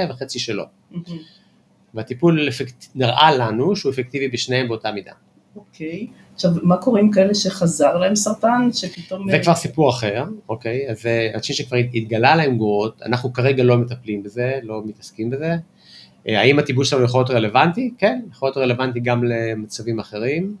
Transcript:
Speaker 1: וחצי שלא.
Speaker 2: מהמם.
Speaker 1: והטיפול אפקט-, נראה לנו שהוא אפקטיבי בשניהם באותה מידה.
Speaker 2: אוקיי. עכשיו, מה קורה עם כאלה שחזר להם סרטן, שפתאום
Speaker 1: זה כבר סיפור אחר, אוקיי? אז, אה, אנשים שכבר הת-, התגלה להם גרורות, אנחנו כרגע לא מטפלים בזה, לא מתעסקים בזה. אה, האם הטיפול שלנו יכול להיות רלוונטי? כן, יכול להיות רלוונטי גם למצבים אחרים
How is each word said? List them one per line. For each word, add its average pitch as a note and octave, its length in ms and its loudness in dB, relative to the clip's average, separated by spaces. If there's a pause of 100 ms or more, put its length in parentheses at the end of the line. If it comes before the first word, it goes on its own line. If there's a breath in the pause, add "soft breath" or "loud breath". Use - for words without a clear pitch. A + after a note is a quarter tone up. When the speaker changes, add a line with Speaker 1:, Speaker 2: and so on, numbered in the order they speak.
Speaker 1:
וחצי B2+ 300 -10
שלא. G2+ 240 -4 (280)
Speaker 2:
מהמם. F3 120 -10 (920 loud breath)
Speaker 1:
והטיפול C#3+ 560 0
אפקט-, B2 360 -8 (100)
נראה B2+ 400 6
לנו B2 400 0
שהוא D3 160 -2
אפקטיבי C3 360 -4
בשניהם B2+ 400 -2
באותה A2+ 240 -4
מידה. G2+ 200 -10 (440)
Speaker 2:
אוקיי. F3 520 -12 (280 loud breath)
עכשיו, F3 160 2 (120)
מה F3 140 4
קורה A3 220 2
עם G#3 120 6
כאלה G3 240 4
שחזר E3 640 0
להם F#3+ 180 2
סרטן, A#3 580 2
שפתאום F#3+ 580 -8
Speaker 1:
זה - 80 4
כבר E3+ 160 6
סיפור C#3+ 340 2
אחר, A#2+ 340 0 (260)
אוקיי? A#2+ 400 -4
אז, A2 160 -8
אה, A#2 300 0
אנשים - 200 -6
שכבר - 220 -4
הת-, B2 160 2
התגלה A2+ 420 2
להם C#3+ 220 2
גרורות, G#2+ 480 -2
אנחנו B2 280 -2
כרגע B2+ 300 2
לא B2 140 6
מטפלים A2+ 460 -4
בזה, A#2+ 400 -6
לא G#2+ 220 -8
מתעסקים A2 440 -10
בזה. D#3 260 -4 (720 loud breath)
אה, A2 140 2
האם C#3 180 6
הטיפול C#3 260 0
שלנו C3 200 2
יכול B2 140 2
להיות B2 100 2
רלוונטי? C#3 680 2
כן, B3 240 0 (100)
יכול - 160 -4
להיות C3+ 100 -6
רלוונטי B2 420 0
גם A#2+ 240 0
למצבים A2+ 760 -4
אחרים C#3+ 600 -6